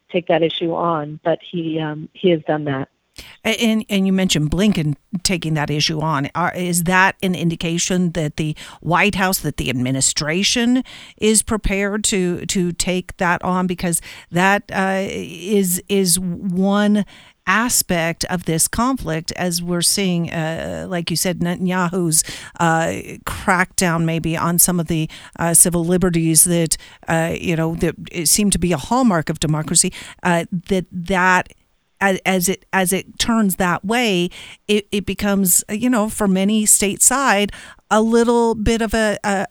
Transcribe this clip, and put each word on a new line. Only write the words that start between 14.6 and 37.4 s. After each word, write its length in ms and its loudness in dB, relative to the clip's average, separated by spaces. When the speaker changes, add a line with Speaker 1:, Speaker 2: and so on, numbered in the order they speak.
Speaker 2:
uh, 300 0
is, 880 -2
is 280 2
one 840 0
aspect 840 0
of 160 -4
this 200 0
conflict, 640 -2
as 300 -4
we're 200 -2
seeing, 480 0
uh, 580 -6
like 220 -6
you 60 -4
said, 240 -2
Netanyahu's, 840 0
uh, 640 0
crackdown 800 0
maybe 340 -2
on 200 0
some 220 2
of 60 -2
the, 240 -2
uh, 140 2
civil 320 2
liberties 600 2
that, 340 0
uh, 300 0
you 180 -2
know, 180 -2
that 200 -2
it 160 -6
seemed 260 2
to 60 2
be 140 0
a 60 0
hallmark 500 0
of 100 -4
democracy, 540 0
uh, 280 2
that, 400 -2
that 640 2
as, 260 2
as 220 2
it, 240 -4
as 200 2
it 280 -4
turns 360 0
that 280 0
way, 440 0
it, 240 0
it 160 -2
becomes, 640 0
uh, 20 -8
you 160 0
know, 200 2
for 180 -2
many 380 2
stateside, 880 2